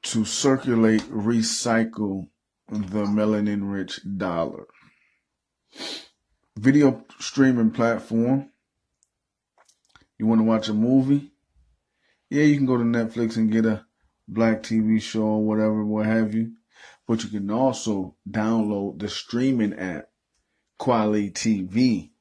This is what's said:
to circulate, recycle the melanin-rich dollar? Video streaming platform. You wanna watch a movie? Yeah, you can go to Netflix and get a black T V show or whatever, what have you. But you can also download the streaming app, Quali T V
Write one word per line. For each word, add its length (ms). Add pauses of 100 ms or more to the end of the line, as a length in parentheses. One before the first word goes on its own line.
to 240
circulate, 760
recycle 1200 (400)
the 360
melanin-rich 960 (180)
dollar? 480 (1900)
Video 480 (120)
streaming 520
platform. 800 (1700)
You 80
wanna 160
watch 260
a 60
movie? 580 (960)
Yeah, 140
you 160
can 80
go 100
to 80
Netflix 540
and 120
get 140
a 220 (400)
black 360
T 180
V 200
show 220
or 200
whatever, 440
what 180
have 300
you. 180 (540)
But 180
you 60
can 200
also 680 (120)
download 720
the 100
streaming 640
app, 380 (680)
Quali 520
T 320
V 580